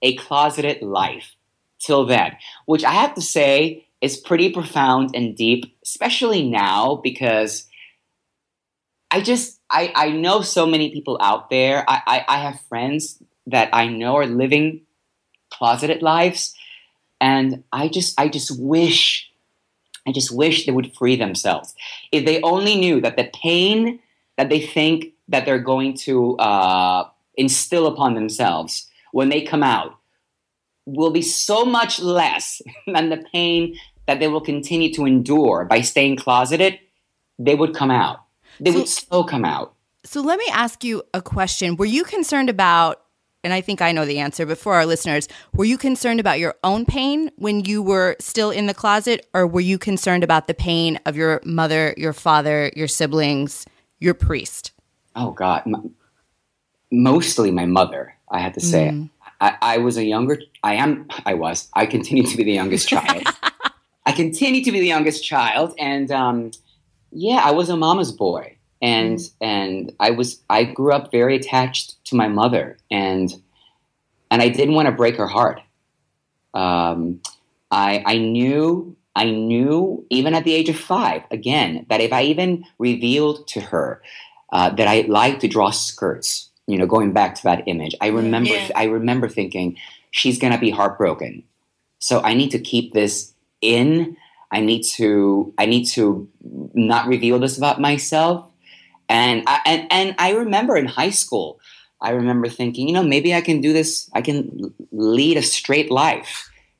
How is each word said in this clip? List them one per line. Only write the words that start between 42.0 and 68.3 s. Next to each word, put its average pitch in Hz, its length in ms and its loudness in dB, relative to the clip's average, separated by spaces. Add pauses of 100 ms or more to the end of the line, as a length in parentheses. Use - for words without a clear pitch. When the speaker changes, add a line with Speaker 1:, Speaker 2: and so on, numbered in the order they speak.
Speaker 2:
concerned 294 440 -2
about, 170 540 2 (420)
and 175 80 -4
I 185 80 0
think 180 220 -6
I 170 100 2
know 156 140 0
the 143 140 -4
answer, 143 260 -4
but 156 120 -6
for 202 160 -2
our 165 120 4
listeners, 160 420 -2 (260)
were 196 100 0
you 233 140 2
concerned 247 420 -2
about 175 180 2
your 165 160 -2 (100)
own 208 220 0
pain 285 500 0
when 208 280 -2
you 208 180 -2
were 185 380 2
still 214 300 -2
in 208 160 -2
the 202 80 -2
closet, 214 600 0
or 180 120 2
were 175 140 0
you 185 180 0
concerned 185 460 0
about 160 220 2
the 170 80 -2
pain 165 520 -2
of 147 100 -4
your 160 280 0
mother, 160 520 0
your 160 160 -4
father, 151 600 2
your 151 140 -6
siblings, 143 800 -2 (340)
your 170 140 2
priest? - 580 -6 (420)
Speaker 1:
Oh, 117 180 -4
God. 92 340 0
M-, 107 280 -6 (960)
mostly 123 600 2
my 90 160 0
mother, 90 480 0 (160)
I - 100 -4
had - 140 -6
to - 60 -8
say. 170 320 2
Speaker 2:
Mm. 151 180 -8 (300)
Speaker 1:
I, - 220 2
I 117 160 2
was 120 180 0
a 113 80 -2
younger, 123 360 0 (240)
I 104 100 0
am, 139 320 0 (200)
I 101 80 0
was, 82 400 -4
I 107 120 2
continue 131 400 0
to 110 100 -4
be 113 80 2
the 104 80 2
youngest 95 360 0
child. 277 340 0 (440)
Speaker 2:
<laughs> - 400 -14
Speaker 1:
I 139 60 2
continue 254 520 0
to 247 80 2
be 196 80 0
the 180 60 2
youngest 151 380 0
child. 135 540 0
And, 139 320 -4
um, 123 400 -2 (640)
yeah, 202 320 0
I 143 80 4
was 170 160 2
a 175 80 0
mama's 160 360 2
boy. 90 440 -4 (240)